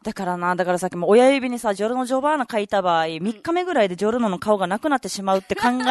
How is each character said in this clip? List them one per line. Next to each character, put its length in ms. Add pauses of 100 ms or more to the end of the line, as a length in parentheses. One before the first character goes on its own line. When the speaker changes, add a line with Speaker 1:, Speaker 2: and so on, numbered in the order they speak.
Speaker 1:
だ 100
か 120
ら 120
な、 200
だ 80
か 80
ら 80
さ 80
っ 20
き 60
も 120
親 220
指 180
に 120
さ、 140
ジ 100
ョ 60
ル 40
ノ・ 120
ジ 60
ョ 80
バ 140
ー 40
ナ 120
書 80
い 80
た 160
場 180
合、 60
Speaker 2:
う 40
ん。 100
Speaker 1:
三 140
日 180
目 120
ぐ 80
ら 120
い 40
で 60
ジ 100
ョ 60
ル 80
ノ 100
の 120
顔 180
が 80
な 140
く 80
な 80
っ 40
て 80
し 140
ま 140
う 20
っ 40
て 120
考 140 (220)